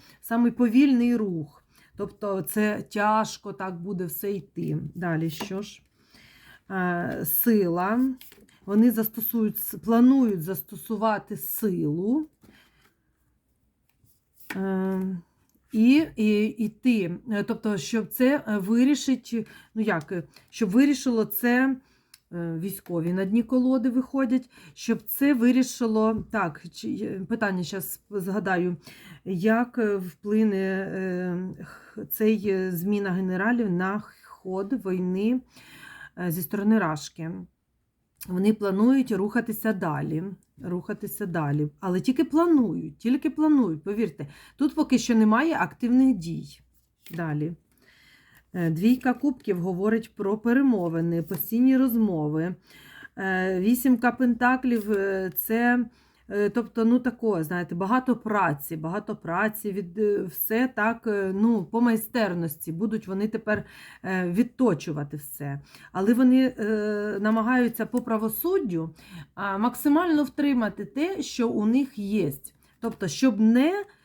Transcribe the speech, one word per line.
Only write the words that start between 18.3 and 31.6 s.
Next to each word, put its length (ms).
е, 100
вирішить, 880
ну 80
як, 300
е, 100
щоб 200
вирішило 540
це, 520
е, 260
військові 540
на 120
дні 180
колоди 480
виходять, 600
щоб 280
це 320
вирішило, 960
так, 320
чи, 160
е, 400
питання 340
щас 380
згадаю, 640
як, 540
е, 180
вплине, 600
е, 1080